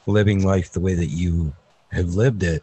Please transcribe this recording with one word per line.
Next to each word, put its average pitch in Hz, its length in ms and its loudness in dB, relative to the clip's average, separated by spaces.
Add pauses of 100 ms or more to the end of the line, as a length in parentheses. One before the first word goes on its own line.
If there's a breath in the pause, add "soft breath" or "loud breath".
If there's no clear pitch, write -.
living 101 380 2
life 95 280 0
the 87 100 -4
way 92 120 0
that 85 140 0
you 82 460 -2 (400)
have 87 220 -2
lived 107 280 0
it, 82 200 -2